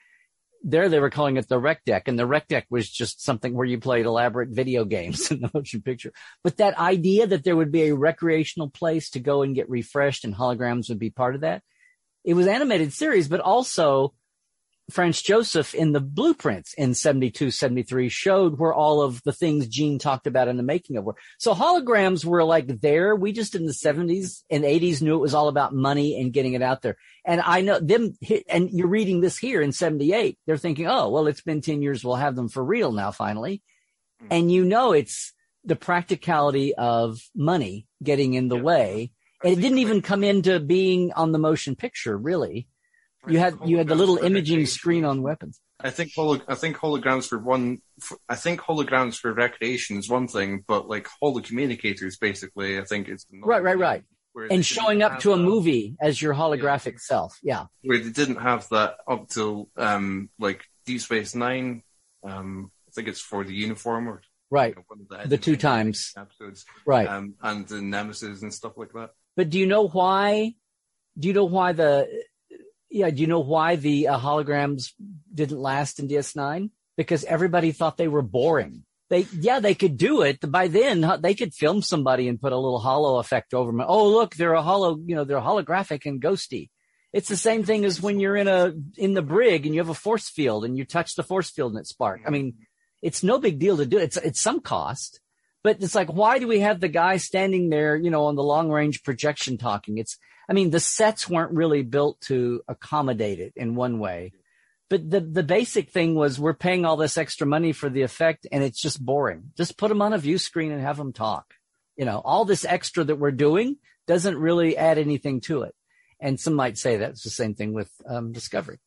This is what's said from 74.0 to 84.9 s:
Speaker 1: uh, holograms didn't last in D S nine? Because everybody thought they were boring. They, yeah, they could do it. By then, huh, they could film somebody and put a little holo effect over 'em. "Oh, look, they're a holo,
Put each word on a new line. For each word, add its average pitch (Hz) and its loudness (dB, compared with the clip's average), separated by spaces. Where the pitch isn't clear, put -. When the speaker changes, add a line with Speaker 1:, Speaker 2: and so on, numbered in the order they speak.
Speaker 1:
uh, 139 2
holograms 143 -2
didn't 147 -4
last 139 -2
in 143 -6
D 143 0
S 139 -4
nine? 151 -6
Because 160 0
everybody 165 0
thought 160 -2
they 170 0
were 147 0
boring. 117 0
They, 180 2
yeah, 214 0
they 208 2
could 170 2
do 220 4
it. 139 2
By 185 2
then, 190 4
huh, 165 2
they 175 2
could 208 -6
film 175 2
somebody 131 2
and 120 -4
put 135 -2
a 127 0
little 127 0
holo 131 2
effect 120 -2
over 123 0
'em. 117 -2
"Oh, 208 6
look, 220 4
they're 165 2
a 160 4
holo, 175 2